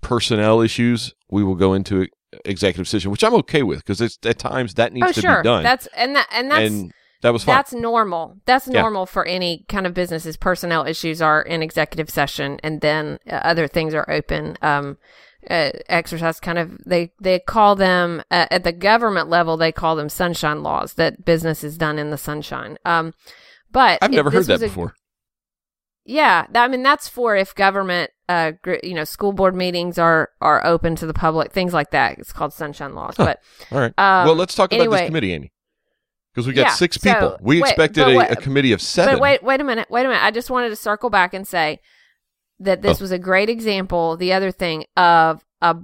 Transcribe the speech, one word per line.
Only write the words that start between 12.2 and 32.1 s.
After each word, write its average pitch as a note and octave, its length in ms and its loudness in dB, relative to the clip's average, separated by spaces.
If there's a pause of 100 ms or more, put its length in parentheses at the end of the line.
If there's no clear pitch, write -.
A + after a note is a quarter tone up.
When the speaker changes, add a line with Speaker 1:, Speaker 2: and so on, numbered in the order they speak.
Speaker 2:
and D#3 160 -6
then, D3+ 380 -2 (120)
uh, - 60 -6
other E3 320 0
things D#3+ 260 -4
are D3+ 160 -4
open. D#3 500 -6
Um, C#3+ 380 -2 (500)
uh, D#3 220 -2 (200)
exercise E3 500 -4
kind F3 180 -4
of, E3+ 180 -6 (100)
they, E3+ 340 -2
they F#3 180 2
call G#3 380 4
them, F3+ 440 2 (100)
uh, E3+ 200 2
at F3+ 140 0
the F3 80 0
government F#3+ 560 0
level, E3 300 2
they E3 140 0
call D#3+ 220 -2
them D3+ 140 -6
sunshine D#3+ 540 -4
laws, - 320 -4
that - 300 -2
business E3 380 0
is D3+ 160 -12
done D3+ 200 -2
in D3+ 120 -6
the D3+ 80 -6
sunshine. D3 680 -10
Um, E3 260 -2 (580)
but A#3+ 320 4
Speaker 1:
I've G#3+ 80 2
Speaker 2:
it, C4+ 60 2
Speaker 1:
never D3 140 4
heard F#3 100 4
Speaker 2:
this F3 60 0
Speaker 1:
that G3 80 4
Speaker 2:
was G3 80 0
a A3+ 40 -2
Speaker 1:
before. F#2 280 -8 (1120)
Speaker 2:
Yeah, A#3 440 2
that, A#3+ 140 2
I B3+ 40 0
mean, B3+ 140 -4
that's C#4+ 260 0
for A#3 280 -2
if G3 180 -2
government, G3 560 0 (180)
uh, E3 240 0 (100)
gr-, F#3 200 -4
you F#3 120 -10
know, D#3+ 100 -4
school G3+ 280 -4
board F#3+ 220 2
meetings F3+ 440 -4
are, E3 320 2 (100)
are D3+ 260 2
open E3 300 0
to E3 100 -8
the D#3 80 -8
public, D#3+ 380 -2
things F3+ 200 -2
like D3+ 200 -2
that. C3 260 0